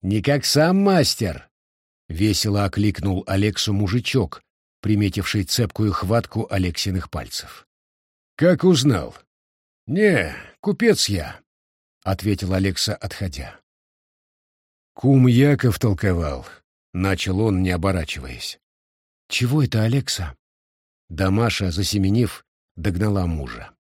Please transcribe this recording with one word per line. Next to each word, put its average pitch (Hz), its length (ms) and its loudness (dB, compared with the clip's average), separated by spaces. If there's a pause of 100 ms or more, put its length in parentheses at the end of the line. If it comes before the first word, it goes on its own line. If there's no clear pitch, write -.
"Не 98 200 0
как 139 220 2
сам 165 320 4
мастер!" — 156 720 0 (600)
весело 101 560 0
окликнул 98 640 -2
Алексу 101 460 0
мужичок, 104 680 -2 (380)
приметивший 104 640 0
цепкую 107 480 0
хватку 110 580 -2
Алексиных 92 600 -2
пальцев. - 560 -12 (720)
"Как 170 280 4
узнал?" 127 520 2 (720)
"Не, 143 480 2 (260)
купец 208 480 2
я", — 90 320 -4 (640)
ответил 95 500 -2
Алекса, 98 400 0
отходя. - 680 -10 (1300)
"Кум 131 320 4
Яков 127 520 4
толковал", — 85 680 -2 (460)
начал 95 480 -2
он, 104 220 2
не 92 80 0
оборачиваясь. 82 880 -4 (680)
"Чего 127 340 2
это, 113 200 2
Алекса?" 113 560 -2 (680)
Дамаша, 95 640 0
засеменив, 101 720 0 (320)
догнала 95 500 -2
мужа. 76 440 -8 (120)